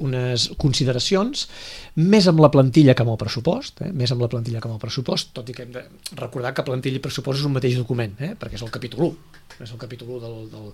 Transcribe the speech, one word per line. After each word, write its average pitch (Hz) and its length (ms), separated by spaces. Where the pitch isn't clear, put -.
unes 127 460
consideracions, 147 880
més 196 280
amb 160 120
la 147 80
plantilla 135 480
que 117 80
amb 117 80
el 107 60
pressupost, 139 640
eh? - 80
Més 123 200
amb 120 80
la 117 80
plantilla 117 320
que 120 80
amb 113 80
el - 40
pressupost, 139 520
tot 120 160
i 120 40
que 127 120
hem 120 80
de 123 80
recordar 123 360
que - 120
plantilla 131 320
i - 60
pressupost 135 380
és 147 60
un 139 60
mateix 127 240
document, 117 400
eh? 170 200
Perquè 113 200
és 113 80
el 110 80
capítol 127 340
u, 147 40
és 110 120
el 117 100
capítol 117 340
u 123 80
del, 113 140
del, 107 220